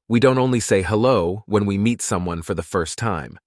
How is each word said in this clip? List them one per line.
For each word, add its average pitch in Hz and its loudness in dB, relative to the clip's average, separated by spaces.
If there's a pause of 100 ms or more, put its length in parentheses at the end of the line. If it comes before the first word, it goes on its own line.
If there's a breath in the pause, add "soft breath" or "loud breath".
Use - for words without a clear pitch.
we 117 2
don't 131 4
only 127 0
say 98 2
hello 104 0
when 101 0
we 101 0
meet 113 0
someone 87 -4
for 98 -6
the 85 -4 (120)
first 85 -2
time. 87 -6